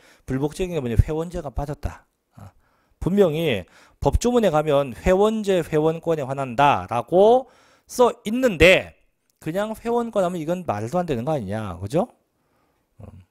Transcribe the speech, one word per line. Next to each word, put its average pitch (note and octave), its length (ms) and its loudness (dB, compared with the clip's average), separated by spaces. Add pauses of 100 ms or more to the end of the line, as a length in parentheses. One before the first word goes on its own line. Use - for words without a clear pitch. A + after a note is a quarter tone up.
(260)
불복 C#3 300 -4
제기한 F3+ 200 -6
게 D#3 60 -4
뭐냐면 A#2 220 -2
회원제가 D#3+ 480 -8
빠졌다. - 540 -10 (300)
아, G2+ 160 -20 (480)
분명히 D#3+ 640 0 (380)
법조문에 A3+ 480 2
가면 C#3+ 480 0
회원제 G3 760 2
회원권에 D#3+ 520 0
관한다라고 C#3 1300 2 (380)
써 A#3+ 240 2 (140)
있는데, F3+ 720 4 (440)
그냥 G3+ 340 -4 (100)
회원권 A#3 400 -2
하면 F3 180 -2
이건 F3 260 -4
말도 A2 320 -4
안 F3+ 60 -2
되는 B2+ 200 -4
거 D#3 80 -4
아니냐, G#2 460 -6
그죠? C3 280 -2 (920)
음, - 60 -20 (260)